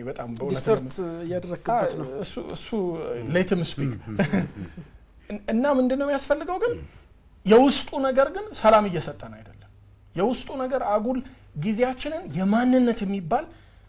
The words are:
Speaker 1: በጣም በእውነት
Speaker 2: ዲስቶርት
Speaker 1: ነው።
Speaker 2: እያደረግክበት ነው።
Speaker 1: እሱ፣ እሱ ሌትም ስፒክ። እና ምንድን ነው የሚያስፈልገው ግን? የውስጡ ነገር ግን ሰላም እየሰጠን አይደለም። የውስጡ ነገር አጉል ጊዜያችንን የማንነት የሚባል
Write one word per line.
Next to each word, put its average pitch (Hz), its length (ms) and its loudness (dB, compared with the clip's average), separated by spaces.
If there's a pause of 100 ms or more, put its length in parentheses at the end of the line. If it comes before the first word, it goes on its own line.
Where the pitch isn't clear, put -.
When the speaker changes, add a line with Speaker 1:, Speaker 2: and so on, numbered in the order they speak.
Speaker 1:
በጣም 120 240 -8
በእውነት 127 260 -4
Speaker 2:
ዲስቶርት 160 280 2 (120)
Speaker 1:
ነው። 180 140 -6 (120)
Speaker 2:
እያደረግክበት 175 760 -2
ነው። 151 120 -8 (100)
Speaker 1:
እሱ፣ - 160 -8 (160)
እሱ 160 180 -10 (600)
ሌትም 180 360 2
ስፒክ። 139 280 -4 (1600)
እና 226 240 2
ምንድን 254 260 2
ነው 277 80 -2
የሚያስፈልገው 294 520 -2
ግን? 480 140 0 (760)
የውስጡ 240 440 6 (100)
ነገር 269 300 4
ግን 403 240 -8
ሰላም 220 320 6
እየሰጠን 147 460 -6
አይደለም። - 380 -20 (440)
የውስጡ 226 420 -2
ነገር 262 300 -2
አጉል 214 340 0 (360)
ጊዜያችንን 247 760 -2
የማንነት 233 680 4
የሚባል 202 440 -2 (440)